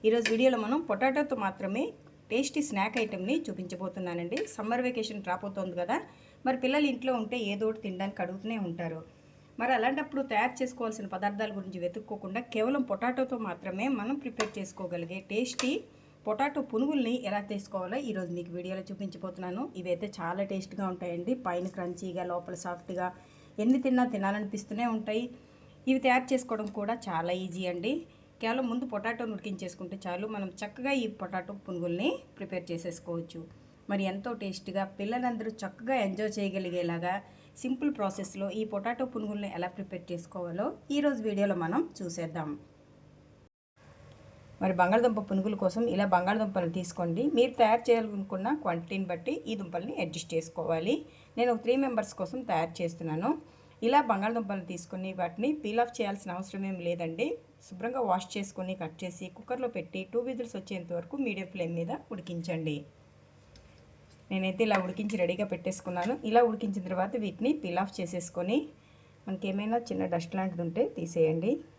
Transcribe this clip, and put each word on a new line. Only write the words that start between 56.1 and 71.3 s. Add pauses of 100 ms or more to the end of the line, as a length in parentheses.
అవసరం
ఏం
లేదండి. (400)
శుభ్రంగా
వాష్
చేసుకొని
కట్
చేసి (100)
కుక్కర్లో
పెట్టి (120)
టూ
విజిల్స్
వచ్చేంత
వరకు (100)
మీడియం
ఫ్లేమ్
మీద (200)
ఉడికించండి. (1600)
నేనైతే
ఇలా
ఉడికించి
రెడీగా
పెట్టేసుకున్నాను. (140)
ఇలా
ఉడికించిన
తర్వాత (100)
వీటిని (100)
పీల్
ఆఫ్
చేసేసుకొని (640)
మనకేమైనా (100)
చిన్న (120)
డస్ట్
లాంటిది
ఉంటే (140)
తీసేయండి. (260)